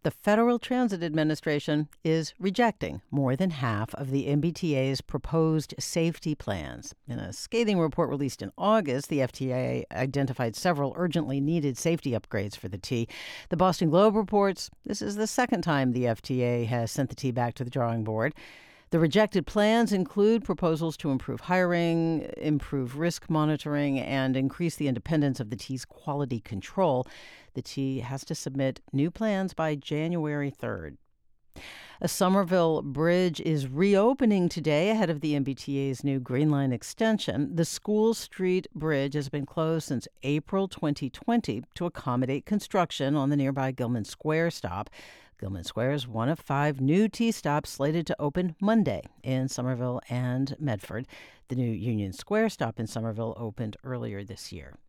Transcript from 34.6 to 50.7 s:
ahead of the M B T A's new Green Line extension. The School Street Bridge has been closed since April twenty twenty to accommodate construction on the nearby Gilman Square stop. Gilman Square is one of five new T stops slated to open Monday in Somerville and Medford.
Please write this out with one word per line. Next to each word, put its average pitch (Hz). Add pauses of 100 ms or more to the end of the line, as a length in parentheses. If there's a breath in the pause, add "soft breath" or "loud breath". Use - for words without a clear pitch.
ahead 220
of 143
the 147
M 139
B 135
T 139
A's 135
new 135
Green 135
Line 139
extension. 175
The 165
School 214
Street 185
Bridge 143
has 139
been 143
closed 160
since 127 (160)
April 156
twenty 147
twenty - (120)
to 175
accommodate 131
construction 156
on 139
the 147
nearby 135
Gilman 120
Square 160
stop. 98 (520 loud breath)
Gilman 95
Square 127
is 127
one 113
of 160
five 143
new 175
T 226
stops 147
slated 156
to -
open 160
Monday 196 (220)
in 131
Somerville 123
and 127
Medford. 120 (400 loud breath)